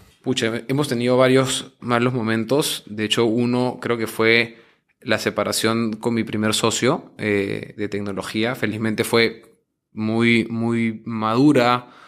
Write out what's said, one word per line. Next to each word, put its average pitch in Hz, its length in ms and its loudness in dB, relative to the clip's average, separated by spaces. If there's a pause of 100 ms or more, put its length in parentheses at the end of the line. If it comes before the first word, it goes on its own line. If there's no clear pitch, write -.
(220)
Pucha, 120 460 -2
hemos 139 200 0
tenido 123 280 0
varios 131 640 2
malos 120 340 0
momentos. 113 720 0
De 107 180 -4
hecho, 117 220 0
uno 120 540 0
creo 117 180 -4
que 110 80 -4
fue 113 500 2 (440)
la 107 180 0
separación 110 800 -2
con 117 180 -2
mi 110 100 0
primer 107 300 0
socio, - 640 0
eh, 104 580 -2
de 104 120 -6
tecnología. 101 680 -4
Felizmente 110 500 -2
fue - 380 0 (500)
muy, 113 560 2
muy 113 560 -2
madura 123 840 2 (180)